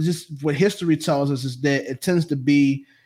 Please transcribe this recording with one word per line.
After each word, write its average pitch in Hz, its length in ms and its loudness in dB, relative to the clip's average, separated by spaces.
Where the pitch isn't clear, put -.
just 156 420 -4
what 147 140 0
history 170 400 2
tells 143 340 0
us 131 140 -4
is 123 160 -8
that 139 280 0
it 131 140 -10
tends 175 240 0
to 147 100 -2
be 139 480 2